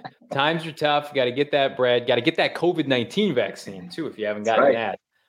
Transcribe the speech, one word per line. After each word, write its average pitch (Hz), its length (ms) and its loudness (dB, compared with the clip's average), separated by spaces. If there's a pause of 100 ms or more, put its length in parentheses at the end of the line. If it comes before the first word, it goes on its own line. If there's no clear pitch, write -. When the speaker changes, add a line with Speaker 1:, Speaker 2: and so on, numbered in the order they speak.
(340)
Speaker 1:
times 160 320 0
are 160 80 -8
tough. 147 360 0
You - 60 -16
gotta 127 160 2
get 139 200 -2
that 135 260 2
bread. 123 280 2
Gotta 123 140 2
get 165 160 0
that 151 180 0
covid 160 340 0
nineteen 135 460 0
vaccine, 95 540 -4
too, 156 180 -10
if 104 140 -10
you 104 60 -4
haven't 107 180 -4
Speaker 2:
That's 113 140 4
Speaker 1:
gotten 131 180 6
Speaker 2:
right. 113 160 -2
Speaker 1:
that. 90 80 -8 (300)